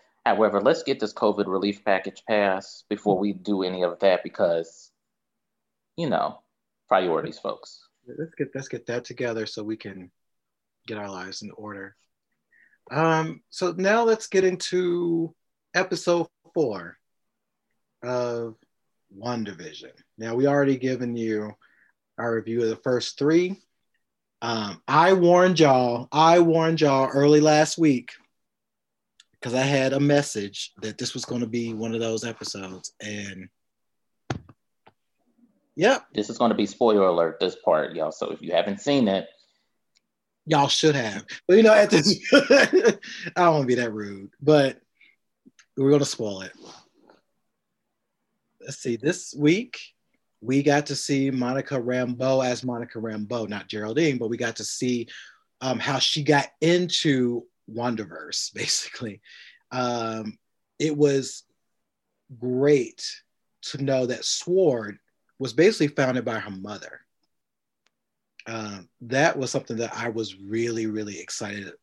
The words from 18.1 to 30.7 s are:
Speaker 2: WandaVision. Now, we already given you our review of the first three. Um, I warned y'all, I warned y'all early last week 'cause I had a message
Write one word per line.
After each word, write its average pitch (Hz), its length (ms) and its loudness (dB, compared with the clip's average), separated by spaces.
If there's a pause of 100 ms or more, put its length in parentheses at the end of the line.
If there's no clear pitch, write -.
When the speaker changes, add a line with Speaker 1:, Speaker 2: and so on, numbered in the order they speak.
Speaker 2:
WandaVision. 101 760 -8 (260)
Now, 113 180 -6
we 135 120 4
already 139 300 2
given 123 380 -4
you 107 360 -4 (640)
our 117 180 -2
review 113 280 -4
of 113 60 2
the 110 80 -2
first 123 400 -4
three. 175 380 2 (840)
Um, 113 460 -6
I 160 260 6
warned 180 460 6
y'all, 127 520 4
I 165 280 6
warned 165 420 4
y'all 135 260 4
early 143 340 6
last 151 360 4
week 143 340 2 (1300)
'cause 120 140 -8
I 127 80 2
had 135 320 2
a 139 60 0
message 143 720 0 (100)